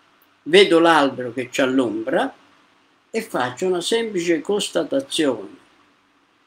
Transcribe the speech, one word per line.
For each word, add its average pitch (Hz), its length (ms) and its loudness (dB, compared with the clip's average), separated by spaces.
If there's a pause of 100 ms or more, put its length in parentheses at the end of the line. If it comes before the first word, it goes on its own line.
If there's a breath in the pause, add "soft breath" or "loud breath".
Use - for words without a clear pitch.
(440)
vedo 165 360 6
l'albero 135 540 2
che 123 180 -8
c'ha 139 140 0
l'ombra 131 680 -2 (800)
e 226 100 -6
faccio 127 460 -4
una 180 140 -2
semplice 180 600 -2
constatazione. 139 1160 -4 (880)